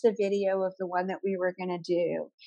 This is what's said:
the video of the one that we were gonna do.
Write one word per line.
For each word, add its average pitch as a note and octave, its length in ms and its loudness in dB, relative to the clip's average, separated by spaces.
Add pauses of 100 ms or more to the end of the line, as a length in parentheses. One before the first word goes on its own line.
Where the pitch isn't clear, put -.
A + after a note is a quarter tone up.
the G#3+ 160 4
video G3 440 2
of F#3 160 0
the F#3+ 80 -2
one F3+ 220 -2
that F#3 140 -4
we G3 140 0
were F3+ 240 0
gonna F3+ 180 -2
do. E3 500 0 (180)